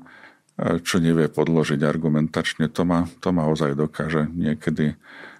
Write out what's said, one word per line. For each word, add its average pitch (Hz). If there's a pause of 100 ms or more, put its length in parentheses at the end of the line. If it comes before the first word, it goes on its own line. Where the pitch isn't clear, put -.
(560)
e, -
čo 87
nevie 82
podložiť 76
argumentačne. 78
To 90
ma, 85 (160)
to 92
ma 78
ozaj 76
dokáže 78
niekedy 78 (440)